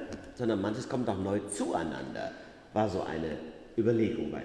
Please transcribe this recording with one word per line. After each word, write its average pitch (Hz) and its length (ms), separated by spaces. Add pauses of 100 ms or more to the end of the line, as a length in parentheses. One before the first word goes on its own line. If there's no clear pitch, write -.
(360)
sondern 110 260
manches 107 260
kommt 123 220
auch 95 120
neu 98 180 (100)
zueinander, 67 840 (400)
war 107 160
so 90 140
eine 80 340 (400)
Überlegung 110 540
bei 71 140